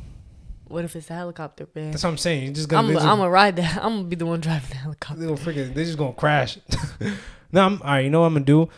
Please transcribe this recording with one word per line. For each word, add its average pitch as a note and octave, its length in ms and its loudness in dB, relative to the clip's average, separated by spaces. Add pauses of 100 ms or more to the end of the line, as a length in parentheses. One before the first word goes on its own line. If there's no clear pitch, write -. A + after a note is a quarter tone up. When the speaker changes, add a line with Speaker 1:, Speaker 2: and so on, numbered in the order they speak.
(680)
Speaker 1:
What E3+ 180 -6
if E3 100 -8
it's D#3+ 140 -14
a E3 60 -10
helicopter, E3+ 580 -12
man? D#3 160 -8
Speaker 2:
That's D3+ 140 -4
what F3 80 0
I'm D3+ 80 -6
saying. D3+ 260 -2
You C#3 60 -6
just D3+ 180 -6
gonna F3+ 140 6
Speaker 1:
I'm, - 60 2
Speaker 2:
they D#3 40 2
just D#3 140 2
Speaker 1:
I'ma G3 180 4
ride F#3 300 6
that. E3+ 220 -2
<laughs> - 60 -4
I'm A3+ 120 -2
gonna G3 80 -4
be F3 120 -4
the E3 120 -4
one E3 120 -2
driving D3+ 300 -2
the C3 60 -10
helicopter. D3 440 -10
Speaker 2:
they E3 60 -6
gonna D3+ 140 -2
freaking, C#3+ 340 -4
they D3 100 -2
just E3 140 -4
gonna C#3 160 -2
crash. D3 500 0
<laughs> - 880 -6
No, F#3 140 6
I'm, G3 160 0
all C#3 60 -8
right, C#3 140 2
you C#3 100 0
know D#3+ 100 4
what E3+ 60 6
I'm D#3+ 60 2
gonna C#3+ 120 0
do? D#3 320 6